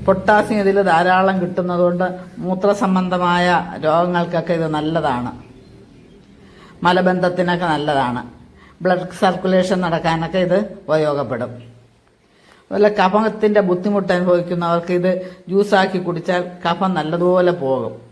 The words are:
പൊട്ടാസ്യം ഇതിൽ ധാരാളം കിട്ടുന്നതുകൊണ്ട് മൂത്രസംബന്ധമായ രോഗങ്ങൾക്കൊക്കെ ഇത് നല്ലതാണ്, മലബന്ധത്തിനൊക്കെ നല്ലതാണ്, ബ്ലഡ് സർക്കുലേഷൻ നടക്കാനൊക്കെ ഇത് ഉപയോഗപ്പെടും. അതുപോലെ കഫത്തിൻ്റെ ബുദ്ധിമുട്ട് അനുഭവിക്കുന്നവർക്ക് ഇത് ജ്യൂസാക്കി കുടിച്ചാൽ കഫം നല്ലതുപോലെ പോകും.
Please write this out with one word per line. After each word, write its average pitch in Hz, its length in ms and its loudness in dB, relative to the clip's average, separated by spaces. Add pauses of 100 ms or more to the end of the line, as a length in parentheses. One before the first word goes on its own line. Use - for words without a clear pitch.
പൊട്ടാസ്യം 208 580 2
ഇതിൽ 196 140 2 (140)
ധാരാളം 185 500 4
കിട്ടുന്നതുകൊണ്ട് 175 640 0 (400)
മൂത്രസംബന്ധമായ 185 1000 0 (400)
രോഗങ്ങൾക്കൊക്കെ 175 720 0
ഇത് 160 180 -2
നല്ലതാണ്, 151 540 -2 (1500)
മലബന്ധത്തിനൊക്കെ 180 880 2
നല്ലതാണ്, 135 480 -2 (600)
ബ്ലഡ് - 380 -2
സർക്കുലേഷൻ 185 640 0
നടക്കാനൊക്കെ 165 600 -2
ഇത് 180 120 2 (300)
ഉപയോഗപ്പെടും. 139 600 -2 (1120)
അതുപോലെ 208 360 2
കഫത്തിൻ്റെ 208 680 2
ബുദ്ധിമുട്ട് 190 480 0
അനുഭവിക്കുന്നവർക്ക് 175 840 0
ഇത് 185 100 2 (400)
ജ്യൂസാക്കി 196 560 2
കുടിച്ചാൽ 175 360 -2 (220)
കഫം 180 340 0
നല്ലതുപോലെ 175 540 2 (100)
പോകും. 123 320 -2 (180)